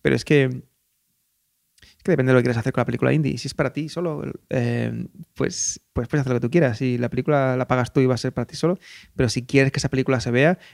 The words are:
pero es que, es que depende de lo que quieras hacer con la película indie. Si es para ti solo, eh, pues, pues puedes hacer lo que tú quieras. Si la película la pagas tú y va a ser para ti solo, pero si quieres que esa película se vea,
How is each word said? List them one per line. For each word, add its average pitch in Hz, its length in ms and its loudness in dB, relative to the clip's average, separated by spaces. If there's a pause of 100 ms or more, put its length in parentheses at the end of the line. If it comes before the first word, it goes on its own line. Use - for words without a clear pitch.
pero 135 140 4
es 120 80 -4
que, 143 200 4
es - 1600 -14
que 190 100 0
depende 131 180 4
de 127 40 6
lo 127 60 8
que 117 40 4
quieras 120 140 0
hacer 127 140 -2
con - 80 -2
la 117 60 0
película 127 260 0
indie. 143 260 0
Si - 80 -8
es 139 80 -10
para 139 180 -2
ti 151 160 -8
solo, 160 340 -6 (280)
eh, 120 560 -2 (280)
pues, - 460 -4 (120)
pues - 160 -6
puedes 147 140 0
hacer 127 100 -2
lo 120 80 0
que 123 60 0
tú 120 40 -4
quieras. 131 280 2
Si 123 200 -2
la 120 100 -2
película 131 480 0
la 127 120 -2
pagas 127 240 0
tú 143 80 2
y 131 60 4
va 127 80 2
a 120 40 -2
ser 127 140 -6
para 120 140 -6
ti - 100 -14
solo, 180 220 0 (360)
pero 127 140 0
si 123 160 -4
quieres 135 280 2
que - 60 -4
esa 139 100 -2
película 131 320 0
se 123 100 -4
vea, 143 280 4 (160)